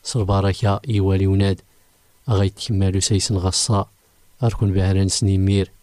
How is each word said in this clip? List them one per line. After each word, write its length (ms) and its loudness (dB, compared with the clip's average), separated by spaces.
صرباركا 760 0
إيوالي 380 0
وناد. 340 0
أغايت 380 -2
كمالو 320 0
سيسن 380 -2
غصا. 480 -2
أركن 300 0
بهران 340 2
سنيمير. 640 0